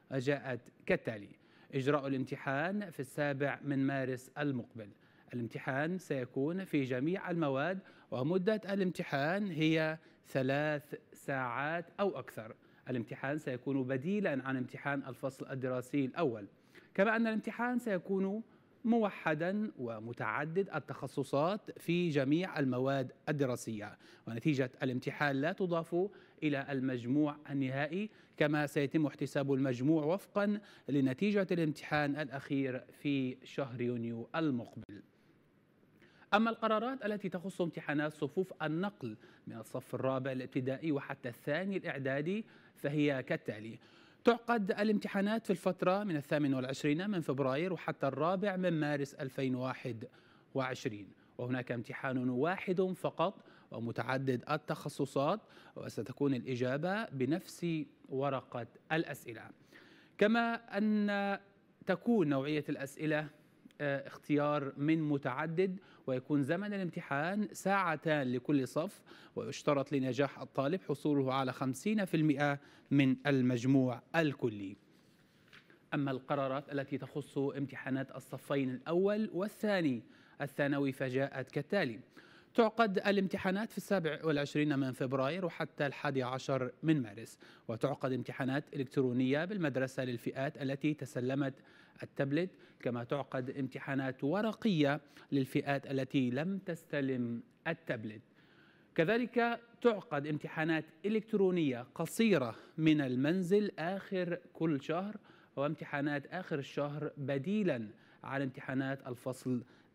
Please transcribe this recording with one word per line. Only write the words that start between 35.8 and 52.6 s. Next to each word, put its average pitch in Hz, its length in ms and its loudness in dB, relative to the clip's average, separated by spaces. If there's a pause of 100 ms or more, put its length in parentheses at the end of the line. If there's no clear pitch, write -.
أما 226 160 4
القرارات 226 560 0
التي 202 240 -4
تخص 180 320 -4
امتحانات 151 520 -2
صفوف 180 400 -4 (100)
النقل 156 540 -4 (300)
من 113 100 -10
الصف 123 380 -8
الرابع 131 360 0
الابتدائي 131 600 -2
وحتى 139 380 -4
الثاني 180 480 -2
الإعدادي 147 680 -2 (300)
فهي 143 480 2
كالتالي: 110 560 -6 (440)
تعقد 233 480 4
الامتحانات 208 760 2
في - 40 2
الفترة 185 540 2
من 190 120 -2
الثامن 147 380 2
والعشرين 147 560 0
من 190 120 0
فبراير 143 520 0
وحتى 151 340 -2
الرابع 180 480 2
من 180 240 2
مارس 147 340 0
ألفين 131 420 -2
واحد 123 520 -4 (460)
وعشرين، 123 540 -4 (300)
وهناك 123 340 -2
امتحان 127 580 -2
واحد 170 520 0